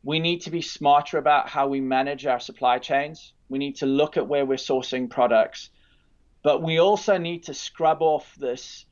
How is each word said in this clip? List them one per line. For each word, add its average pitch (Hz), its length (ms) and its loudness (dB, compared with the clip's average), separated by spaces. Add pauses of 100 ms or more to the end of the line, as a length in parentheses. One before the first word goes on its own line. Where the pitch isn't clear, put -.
We 151 160 -2
need 170 220 0
to 156 100 -10
be 165 120 -4
smarter 147 560 2
about 147 280 4
how 139 200 -2
we 139 120 -2
manage 135 460 -2
our 123 140 0
supply 123 400 0
chains. 147 540 -4 (160)
We 135 100 -4
need 139 180 -6
to 151 80 -4
look 143 320 2
at 123 100 -2
where 139 200 0
we're 135 100 0
sourcing 127 500 -4
products. 117 640 0 (720)
But 147 220 2
we 160 160 0
also 202 400 4
need 170 240 -8
to 147 100 -14
scrub 160 480 -2
off 156 340 0
this 131 560 -8